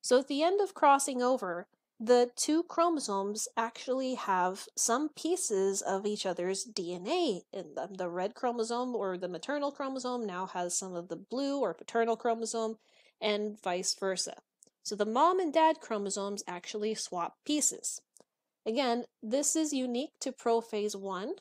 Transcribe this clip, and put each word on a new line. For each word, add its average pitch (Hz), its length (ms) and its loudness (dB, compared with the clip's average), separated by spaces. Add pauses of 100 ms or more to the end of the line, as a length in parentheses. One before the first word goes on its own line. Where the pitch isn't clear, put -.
So 254 200 4
at 277 80 -8
the 285 140 0
end 381 200 2
of 381 100 -2
crossing 277 480 4
over, 202 460 0 (340)
the 240 340 6
two 311 280 2
chromosomes 220 840 0 (100)
actually 254 560 -2
have 185 600 0
some 277 360 0
pieces 196 720 0
of 196 240 -2
each 208 180 -2
other's 185 400 -2
D 180 300 -6
N 180 120 -8
A 285 360 0 (100)
in 151 220 -10
them, 180 200 -6
the 180 140 -4
red 185 260 -2
chromosome 240 600 -2
or 190 240 -2
the 185 100 -6
maternal 277 420 -4
chromosome 254 540 -4
now 185 220 -4
has 180 320 -4
some 190 160 -6
of 175 140 -8
the 165 80 -6
blue 277 420 -4
or 196 160 0
paternal 226 420 0
chromosome, 226 600 -2 (440)
and 208 420 0
vice 185 360 -2
versa. 190 360 -2 (480)
So - 120 -6
the 202 120 2
mom 311 340 6
and 330 120 0
dad 320 280 6
chromosomes 202 680 -4
actually 208 480 -4
swap - 420 -4 (100)
pieces. - 540 0 (680)
Again, 240 380 2 (180)
this 262 340 0
is 311 160 0
unique 254 480 -2
to 262 120 -4
prophase 220 640 0
one. 196 460 -6